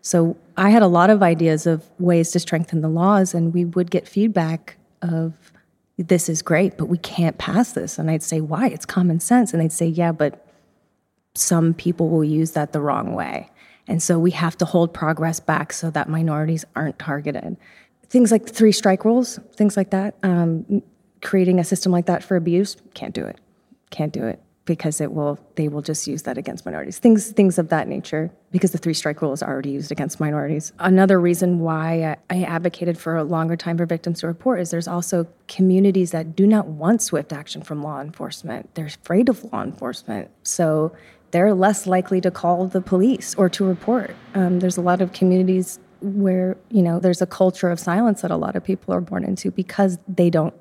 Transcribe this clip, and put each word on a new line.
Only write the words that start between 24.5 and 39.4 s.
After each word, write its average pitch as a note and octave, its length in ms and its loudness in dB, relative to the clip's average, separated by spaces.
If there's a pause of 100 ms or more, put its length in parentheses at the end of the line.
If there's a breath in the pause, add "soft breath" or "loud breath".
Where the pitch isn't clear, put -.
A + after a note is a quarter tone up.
because D#3 320 -2
it D3 120 -6
will, D3 260 -4 (160)
they D#3 120 -2
will D3 140 -6
just D3+ 240 -6
use D3 160 -8
that B2+ 160 -8
against - 260 -10
minorities. D2+ 360 -10
Things, A3 320 4
things G3 260 4
of E3 120 -2
that D#3+ 180 0
nature, D#3 420 -6 (220)
because F#3 200 2
the E3+ 60 -6
three D#3+ 160 -4
strike D3+ 260 -6
rule D3 140 -2
is D3 80 -8
already C3+ 300 -6
used D3 200 -8
against C#3+ 280 -8
minorities. D3+ 580 -4
Another F#3+ 420 6
reason F3 420 2
why D#3+ 540 -2 (140)
I, F3 80 -4
I F#3 60 0
advocated E3+ 520 -4
for E3 220 -6
a D#3+ 60 0
longer E3 320 -2
time E3+ 240 -4
for E3+ 80 -2
victims E3+ 320 -4
to E3 80 -6
report F3+ 320 -2
is E3+ 100 -4
there's E3+ 180 -6
also F3 380 -2 (220)
communities F#3 640 2
that D#3+ 240 -6
do F#3+ 100 4
not G#3 220 4
want D#3+ 340 0
swift D3 320 -4
action D3+ 300 -14
from D3+ 180 -8
law D3 180 -10
enforcement. D3 760 -12
They're D#3+ 100 -8
afraid F#3 420 0
of B3 180 0